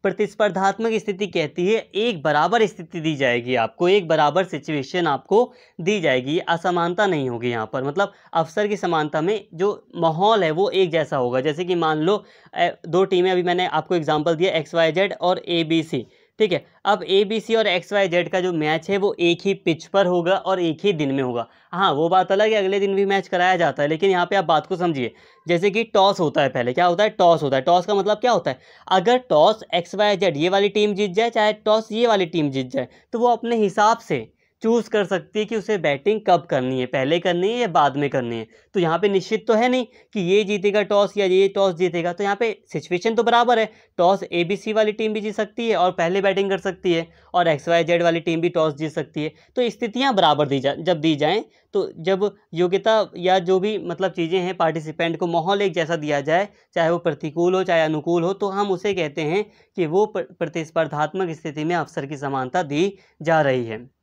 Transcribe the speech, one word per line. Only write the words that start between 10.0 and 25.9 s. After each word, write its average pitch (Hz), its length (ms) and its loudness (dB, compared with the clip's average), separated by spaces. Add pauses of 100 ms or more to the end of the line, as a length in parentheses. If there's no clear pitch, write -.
है 156 60 0
वो 175 200 0
एक 185 200 2
जैसा 156 260 -2
होगा। 127 240 0
जैसे 151 240 -2
कि 180 100 -2
मान 156 240 0
लो, 190 260 0 (320)
ए, 175 200 0 (120)
दो 175 160 2
टीमें, 185 260 2
अभी 180 120 0
मैंने 175 240 0
आपको 156 280 -2
एग्जांपल 156 400 0
दिया 175 180 0
एक्स 160 220 -6
वाई 165 180 2
जेड 190 280 -2
और 180 180 0
एबीसी, 160 680 -2 (320)
ठीक 214 140 2
है। 156 140 -4 (180)
अब 208 240 0
एबीसी 208 460 0
और 220 120 2
एक्स 180 260 -2
वाई 196 160 2
जेड 170 200 0
का 185 120 -2
जो 180 120 -2
मैच 160 380 -2
है 202 60 0
वो 196 240 -2
एक 170 240 2
ही 196 100 0
पिच 165 320 -4
पर 196 200 2
होगा 175 260 2
और 190 280 0
एक 165 240 0
ही 202 80 2
दिन 147 220 -2
में 135 80 -2
होगा। 120 260 -4 (240)
हाँ, 180 200 0
वो 151 160 0
बात 185 240 2
अलग 208 160 2
है, 220 60 2
अगले 196 260 0
दिन 196 140 0
भी 196 100 2
मैच 196 240 -2
कराया 185 280 2
जाता 156 260 0
है, 147 60 0
लेकिन 160 220 0
यहाँ 175 160 2
पे 196 100 -2
आप 190 80 2
बात 156 220 2
को 190 100 -4
समझिए। 151 380 -2 (340)
जैसे 175 220 2
कि 220 140 -2
टॉस 196 360 2